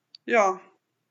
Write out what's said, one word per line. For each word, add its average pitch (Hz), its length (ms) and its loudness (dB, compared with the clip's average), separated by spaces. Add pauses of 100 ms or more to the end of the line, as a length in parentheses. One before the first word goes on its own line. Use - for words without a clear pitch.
(260)
ja, 202 340 0 (520)